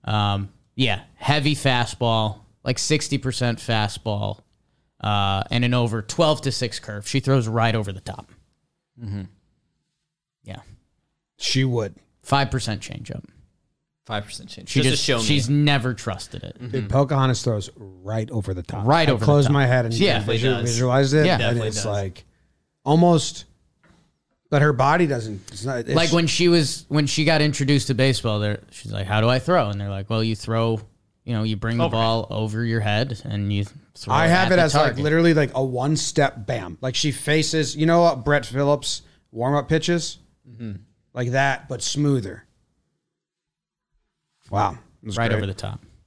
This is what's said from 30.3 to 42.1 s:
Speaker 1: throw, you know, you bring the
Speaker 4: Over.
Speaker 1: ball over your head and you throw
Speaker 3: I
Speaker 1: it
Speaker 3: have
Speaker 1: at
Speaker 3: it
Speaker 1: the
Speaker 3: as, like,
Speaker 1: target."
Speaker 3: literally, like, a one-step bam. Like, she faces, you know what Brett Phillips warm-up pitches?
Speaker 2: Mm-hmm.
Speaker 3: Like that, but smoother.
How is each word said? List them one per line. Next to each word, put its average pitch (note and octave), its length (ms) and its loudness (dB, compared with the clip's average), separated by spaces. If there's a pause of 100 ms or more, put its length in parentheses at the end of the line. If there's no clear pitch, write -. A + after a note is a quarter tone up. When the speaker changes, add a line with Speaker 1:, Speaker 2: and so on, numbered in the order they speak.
Speaker 1:
throw, A2+ 460 -2 (420)
you A#2+ 100 -6
know, A2 100 -2
you A2 120 -2
bring A2+ 220 -4
the A#2+ 80 2
Speaker 4:
Over. - 60 -2
Speaker 1:
ball A2+ 400 0
over A2 340 -4
your A2+ 160 0
head G#2+ 420 -2
and G#2 300 -4
you G2+ 120 0 (300)
throw - 200 -4
Speaker 3:
I D#3+ 100 4
Speaker 1:
it E3 40 4
Speaker 3:
have F#3 180 4
Speaker 1:
at F#3 60 2
Speaker 3:
it - 40 4
Speaker 1:
the F3 60 6
Speaker 3:
as, D3 100 2
like, D3 140 4
Speaker 1:
target." B2+ 160 -2
Speaker 3:
literally, E3 320 4
like, D3 180 2
a C3 100 0
one-step C3 840 -2
bam. F#2 340 -6
Like, B2+ 140 -4
she D3+ 160 0
faces, D#3 680 0
you D3+ 80 2
know E3+ 160 6
what C#3+ 240 4
Brett C#3+ 220 2
Phillips C#3+ 560 -2 (280)
warm-up C3 380 -2
pitches? D#3+ 480 0 (320)
Speaker 2:
Mm-hmm. A2+ 220 -12 (420)
Speaker 3:
Like B2 180 -4
that, C3+ 380 0
but A#2+ 140 -8
smoother. C3+ 600 -2 (2000)